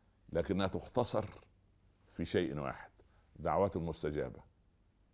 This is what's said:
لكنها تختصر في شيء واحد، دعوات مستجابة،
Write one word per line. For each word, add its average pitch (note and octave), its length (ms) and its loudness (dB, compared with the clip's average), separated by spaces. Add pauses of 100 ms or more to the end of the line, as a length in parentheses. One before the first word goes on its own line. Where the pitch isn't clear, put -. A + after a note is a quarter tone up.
(340)
لكنها F#2 340 2
تختصر G#2+ 580 0 (880)
في F2 100 -2
شيء D#2 340 2
واحد، - 300 -6 (460)
دعوات E2 420 2
مستجابة، D2+ 600 -2 (760)